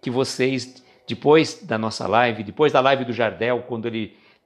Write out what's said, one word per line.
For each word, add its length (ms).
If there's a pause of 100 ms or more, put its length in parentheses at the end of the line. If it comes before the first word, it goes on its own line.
que 80
vocês, 720 (240)
depois 560
da 140
nossa 300
live, 340
depois 320
da 80
live 240
do 80
Jardel, 540
quando 180
ele 320 (280)